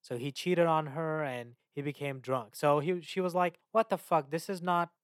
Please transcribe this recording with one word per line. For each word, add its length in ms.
So 160
he 140
cheated 340
on 220
her, 340
and 320
he 60
became 400
drunk. 360
So 240
he, 200
she 200
was 140
like, 240
"What 160
the 80
fuck? 340
This 200
is 100
not 300